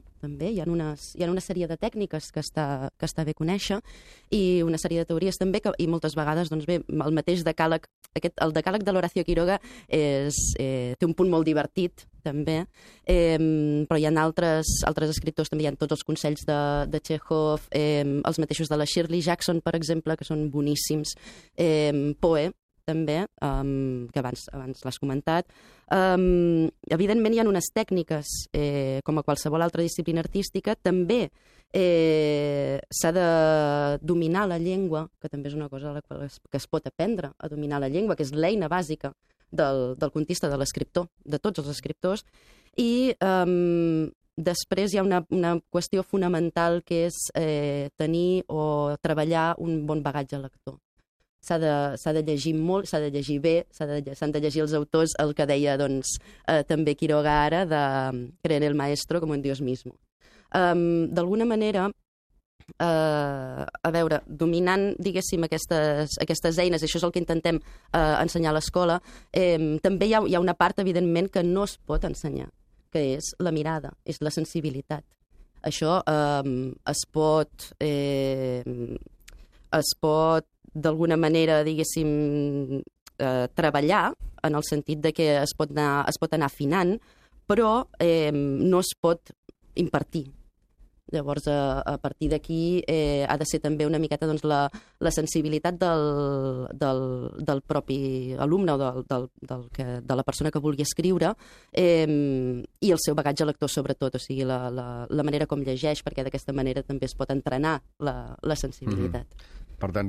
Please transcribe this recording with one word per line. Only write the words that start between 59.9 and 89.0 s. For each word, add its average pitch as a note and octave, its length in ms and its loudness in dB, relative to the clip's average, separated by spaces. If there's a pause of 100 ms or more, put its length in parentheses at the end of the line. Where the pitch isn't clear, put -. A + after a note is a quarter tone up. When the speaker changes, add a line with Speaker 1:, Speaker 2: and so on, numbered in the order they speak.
Speaker 1:
Em, E3+ 580 2
d'alguna F#3 320 0
manera, G#3+ 460 0 (880)
eh, C#3+ 840 0 (180)
a E3 80 0
veure, E3 360 2
dominant, F3+ 720 2
diguéssim, F3+ 460 -2
aquestes, D3+ 800 0
aquestes E3 420 0
eines, E3+ 200 2
això D#3+ 160 0
és E3 40 0
el E3+ 80 2
que F3+ 100 0
intentem, E3 380 0 (320)
eh, D#3 300 4
ensenyar E3 320 0
a D3+ 40 2
l'escola, F3 440 2 (300)
em, D#3+ 480 2
també G3 280 2
hi A3 60 4
ha, A3 120 6
hi F#3 100 0
ha F3 40 4
una F3 160 2
part, - 240 2
evidentment, F3 500 2
que F3+ 140 0
no F3+ 220 2
es - 120 -8
pot - 280 -2
ensenyar, G2 440 -6 (420)
que C#3 260 0
és - 220 -8
la F3 120 0
mirada, D3+ 420 -4 (120)
és - 160 -6
la D3+ 100 -2
sensibilitat. D3+ 720 -4 (600)
Això, E3 440 0
em, C#3 640 0 (120)
es - 260 -4
pot, D#3 680 0
em, C3+ 1160 -2 (760)
es - 280 0
pot D#3+ 460 4 (280)
d'alguna D#3+ 440 2
manera, D#3+ 460 4
diguéssim, D3 1200 0 (380)
eh, B2+ 340 0
treballar, E3 600 2 (280)
en D3+ 140 2
el D3+ 80 0
sentit D3+ 360 -4
de D#3 140 0
que D3+ 280 4
es C#3+ 140 -2
pot D3+ 160 -2
anar, C#3+ 380 2
es - 80 -2
pot D#3+ 160 -2
anar D#3 140 2
afinant, F3 520 0 (480)
però, A3 400 4 (120)
em, D3+ 680 2
no F3+ 100 6
es F#3 200 -2
pot E3+ 300 0 (460)